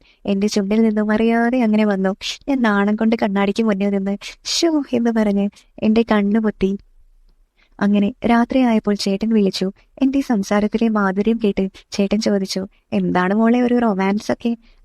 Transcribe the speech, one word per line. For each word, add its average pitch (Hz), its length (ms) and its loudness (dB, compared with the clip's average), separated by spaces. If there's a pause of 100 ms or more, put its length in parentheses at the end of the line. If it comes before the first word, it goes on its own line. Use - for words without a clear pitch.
(260)
എന്റെ 202 220 0
ചുണ്ടിൽ 208 340 0
നിന്നും 214 300 0
അറിയാതെ 233 500 2
അങ്ങനെ 214 240 2
വന്നു. 190 300 0 (340)
ഞാൻ 269 120 0
നാണം 208 340 2
കൊണ്ട് 226 280 0
കണ്ണാടിക്ക് 202 400 0
മുന്നിൽ 202 260 0
നിന്ന് 196 280 -2 (260)
"ശ്ശോ" 311 400 -2 (100)
എന്ന് 233 180 0
പറഞ്ഞ് 208 380 0 (340)
എന്റെ 220 280 2
കണ്ണു 208 280 2
പൊത്തി. 202 380 -2 (1040)
അങ്ങനെ 202 340 2 (120)
രാത്രിയായപ്പോൾ 233 680 2
ചേട്ടൻ 202 400 -2
വിളിച്ചു. 196 380 0 (300)
എന്റെ 269 200 0
സംസാരത്തിലെ 214 680 0
മാധുര്യം 208 540 0
കേട്ട് 196 260 0 (220)
ചേട്ടൻ 208 300 -2
ചോദിച്ചു, 196 440 -2 (280)
"എന്താണ് 180 400 0
മോളെ 226 280 2
ഒരു 240 140 0
റൊമാൻസ് 208 560 -2
ഒക്കെ? 233 260 -4 (280)